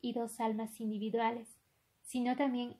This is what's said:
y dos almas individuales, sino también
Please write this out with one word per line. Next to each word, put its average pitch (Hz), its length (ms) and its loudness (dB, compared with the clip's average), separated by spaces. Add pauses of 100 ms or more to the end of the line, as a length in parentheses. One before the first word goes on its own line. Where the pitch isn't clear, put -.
y 240 100 -2
dos 233 300 -2
almas 220 400 -2
individuales, 226 680 0 (540)
sino 247 340 0
también 247 440 2